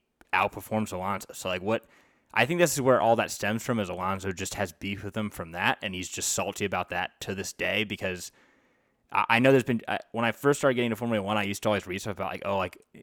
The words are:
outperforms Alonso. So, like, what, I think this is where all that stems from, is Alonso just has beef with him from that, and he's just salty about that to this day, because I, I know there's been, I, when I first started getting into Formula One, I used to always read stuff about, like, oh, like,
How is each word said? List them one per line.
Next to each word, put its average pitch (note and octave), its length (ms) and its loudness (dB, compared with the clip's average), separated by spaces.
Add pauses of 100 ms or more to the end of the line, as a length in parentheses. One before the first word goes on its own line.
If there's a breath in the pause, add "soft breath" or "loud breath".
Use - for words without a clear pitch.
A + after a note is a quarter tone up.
(320)
outperforms G#2 600 0
Alonso. F#2+ 420 -4
So, - 140 -8
like, F2+ 140 -2
what, G#2+ 220 -2 (500 soft breath)
I A#2+ 120 4
think F3 140 0
this E3+ 120 6
is C#3+ 80 -2
where B2 200 6
all A#2 160 6
that G#2 140 0
stems G#2+ 320 -2
from, A#2 160 -2
is F#2+ 120 -2
Alonso F#2 420 -4
just F2+ 220 -6
has F#2+ 180 -4
beef G2 320 -8
with G2+ 120 -10
him G#2+ 140 -2
from E2 220 -12
that, G2 300 0
and G2 120 -6
he's F2+ 140 -6
just - 240 -4
salty G2 320 -2
about F#2 240 -2
that - 320 -4
to G2+ 140 -6
this F#2 180 -8
day, F#2+ 320 0
because F#2+ 480 -6 (800 soft breath)
I, - 200 2
I A#2 80 6
know C3 120 8
there's C3 140 8
been, A#2 220 0
I, - 120 -2 (140)
when A#2 120 -2
I A2 80 2
first C#3+ 280 2
started C3+ 160 4
getting A#2+ 100 2
into A2+ 100 0
Formula A2+ 260 0
One, G#2 140 0
I G#2 60 2
used G2+ 220 -4
to A2 40 2
always G2+ 180 2
read F#2 140 -4
stuff G#2 120 -6
about, F#2+ 180 -6
like, F#2+ 160 -8
oh, G2 100 0
like, F#2 220 -2 (240)